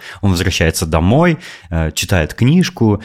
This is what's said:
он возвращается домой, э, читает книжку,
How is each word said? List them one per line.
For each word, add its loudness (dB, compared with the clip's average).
он 2
возвращается 0
домой, 2
э, -2
читает -2
книжку, 2